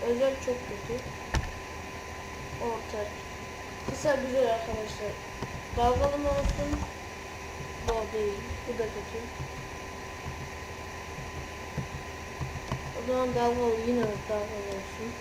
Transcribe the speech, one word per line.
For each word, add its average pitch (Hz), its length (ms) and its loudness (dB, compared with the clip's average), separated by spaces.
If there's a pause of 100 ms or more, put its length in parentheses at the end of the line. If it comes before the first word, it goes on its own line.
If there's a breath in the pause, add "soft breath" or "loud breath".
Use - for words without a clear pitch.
Özel 254 260 6 (120)
çok 247 100 2 (140)
kötü. 208 340 -4 (1600)
Orta. 220 480 -2 (800)
Kısa 294 260 4
güzel 247 380 6
arkadaşlar. 214 580 -2 (680)
Dalgalı 269 400 6
mı 285 120 2
olsun? 285 500 2 (1080)
Bol 220 260 2
değil. 208 200 2 (340)
Bu 240 60 -2
da 220 100 2
kötü. 208 400 -4 (3750)
O 247 120 2
zaman 254 240 6
dalgalı, 240 400 8 (120)
yine 240 140 6
dalgalı 208 680 0
olsun. 196 520 -4